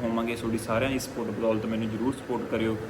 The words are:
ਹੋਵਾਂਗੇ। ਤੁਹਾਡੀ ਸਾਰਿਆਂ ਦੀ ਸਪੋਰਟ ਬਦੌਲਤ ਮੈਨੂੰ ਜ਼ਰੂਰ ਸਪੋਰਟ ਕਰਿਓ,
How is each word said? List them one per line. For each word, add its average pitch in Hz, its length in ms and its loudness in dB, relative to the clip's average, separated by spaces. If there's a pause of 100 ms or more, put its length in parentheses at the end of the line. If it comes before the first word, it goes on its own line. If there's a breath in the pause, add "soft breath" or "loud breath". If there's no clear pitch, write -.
ਹੋਵਾਂਗੇ। 117 320 0
ਤੁਹਾਡੀ 113 220 0
ਸਾਰਿਆਂ 117 340 2
ਦੀ 131 80 0
ਸਪੋਰਟ 117 300 -4
ਬਦੌਲਤ 110 360 2
ਮੈਨੂੰ 110 240 0
ਜ਼ਰੂਰ 113 240 0
ਸਪੋਰਟ 120 280 -4 (100)
ਕਰਿਓ, 113 260 2 (120)